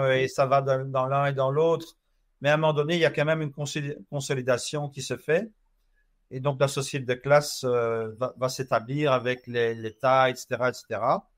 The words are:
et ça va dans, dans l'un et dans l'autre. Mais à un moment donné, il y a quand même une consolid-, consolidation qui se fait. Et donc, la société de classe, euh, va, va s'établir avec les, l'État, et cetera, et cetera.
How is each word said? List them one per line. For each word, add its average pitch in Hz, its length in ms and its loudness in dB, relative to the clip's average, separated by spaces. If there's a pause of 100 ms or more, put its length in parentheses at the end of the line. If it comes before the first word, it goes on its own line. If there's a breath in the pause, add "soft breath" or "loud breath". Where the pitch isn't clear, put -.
(120)
et 131 160 2
ça 139 180 2
va 135 160 4
dans, 135 260 0
dans 131 200 0
l'un 143 180 0
et 143 80 0
dans 135 160 0
l'autre. 160 480 0 (420)
Mais 139 100 0
à 147 40 6
un 156 40 4
moment 156 160 2
donné, 147 220 0
il 170 60 2
y 160 40 4
a 143 60 4
quand 147 140 0
même 160 160 0
une 147 100 -6
consolid-, 143 460 -6 (140)
consolidation 139 760 -2
qui 139 120 -14
se 127 160 -6
fait. 190 340 -2 (800)
Et 131 100 -8
donc, 135 220 0
la 139 60 4
société 135 360 -4
de 123 120 0
classe, 147 500 2
euh, 117 520 0
va, 123 200 -4
va 127 120 -2
s'établir 131 600 0
avec 123 360 0
les, 117 260 0
l'État, 127 560 2
et 127 60 -4
cetera, 123 340 -2
et 117 40 -6
cetera. 120 640 -4